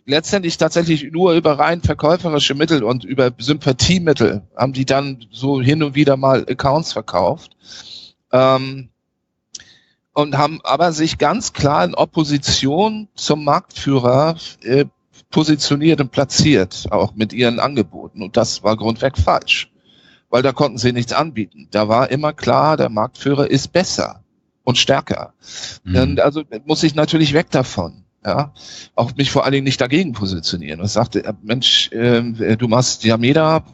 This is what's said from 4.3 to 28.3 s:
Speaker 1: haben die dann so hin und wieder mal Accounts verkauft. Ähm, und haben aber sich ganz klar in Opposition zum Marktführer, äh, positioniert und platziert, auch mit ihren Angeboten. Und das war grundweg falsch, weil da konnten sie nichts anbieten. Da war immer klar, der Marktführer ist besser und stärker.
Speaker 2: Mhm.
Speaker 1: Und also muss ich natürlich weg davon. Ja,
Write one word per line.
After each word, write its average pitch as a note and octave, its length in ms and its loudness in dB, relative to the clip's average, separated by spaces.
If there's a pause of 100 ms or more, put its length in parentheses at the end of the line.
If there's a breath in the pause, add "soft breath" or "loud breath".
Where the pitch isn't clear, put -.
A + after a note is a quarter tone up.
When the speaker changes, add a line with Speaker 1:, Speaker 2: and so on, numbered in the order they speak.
Speaker 1:
haben C3+ 160 -2
die C3 140 -2
dann C3+ 440 -2
so C3+ 300 -2
hin D3 220 2
und C#3+ 120 -2
wieder C#3 220 4
mal C3 320 2
Accounts C#3 460 -2
verkauft. - 640 -2 (760 loud breath)
Ähm, C3 560 2 (1300 soft breath)
und D3 240 -2
haben D3+ 260 0
aber D#3+ 280 2
sich D#3 260 -2
ganz D#3 340 0
klar D#3 320 2
in F3 100 -2
Opposition D#3+ 1200 -2
zum D3+ 300 -2
Marktführer, C#3+ 920 0 (260)
äh, C3+ 240 2 (440)
positioniert D3+ 720 2
und C3 100 -2
platziert, C3+ 800 2
auch G2+ 240 0
mit G#2+ 180 -2
ihren A#2+ 280 0
Angeboten. A2 640 -4
Und F#2 160 -4
das - 240 -2
war G#2+ 140 0
grundweg A2+ 420 -4
falsch, - 520 0 (600 soft breath)
weil A#2+ 120 2
da C3+ 100 2
konnten B2 260 0
sie A#2+ 140 0
nichts A#2+ 200 -4
anbieten. A2 580 -6
Da G#2+ 180 0
war A#2 220 2
immer D3+ 220 -2
klar, C#3+ 440 2
der C3+ 120 0
Marktführer B2 640 -2
ist C3+ 220 -2
besser E3+ 500 -2 (420)
und A#2+ 140 0
stärker. - 540 -2 (520 loud breath)
Speaker 2:
Mhm. F#2 120 -2
Speaker 1:
Und B2 240 2
also D3 220 0 (240)
muss D#3 160 0
ich D#3 120 2
natürlich D3+ 380 2
weg D#3 180 0
davon. G#2 520 -2 (220)
Ja, C#3 280 -2 (420 loud breath)